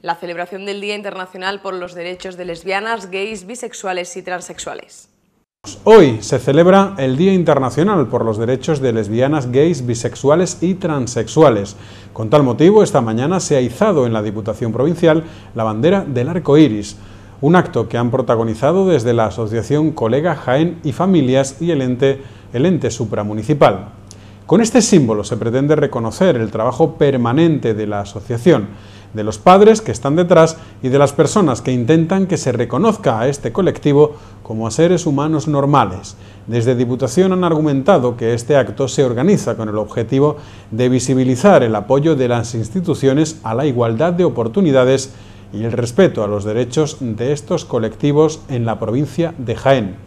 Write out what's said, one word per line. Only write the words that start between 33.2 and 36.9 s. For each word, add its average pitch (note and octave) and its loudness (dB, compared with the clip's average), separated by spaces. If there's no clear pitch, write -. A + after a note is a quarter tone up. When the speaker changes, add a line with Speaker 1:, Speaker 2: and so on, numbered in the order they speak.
Speaker 2:
este C3+ -4
colectivo D3+ 2
como A2+ -6
a - -6
seres E3+ 2
humanos D3+ -2
normales. C#3 0
Desde A#2 0
Diputación B2+ 0